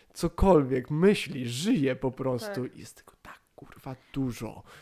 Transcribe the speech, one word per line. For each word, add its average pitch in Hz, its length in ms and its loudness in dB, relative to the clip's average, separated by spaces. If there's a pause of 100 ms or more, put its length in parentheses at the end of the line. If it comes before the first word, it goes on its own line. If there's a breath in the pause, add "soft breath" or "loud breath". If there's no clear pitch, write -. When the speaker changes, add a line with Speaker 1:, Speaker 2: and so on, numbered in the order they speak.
(140 loud breath)
Speaker 1:
cokolwiek, 147 800 2
myśli, 151 560 2
żyje 135 480 0
po 127 160 -4
prostu. 123 520 -6
Speaker 2:
Tak. - 140 -12
Speaker 1:
Jest - 280 -20
tego - 160 -20
tak, - 180 -20 (160)
kurwa, - 400 -18 (180)
dużo. 123 500 -6 (180 loud breath)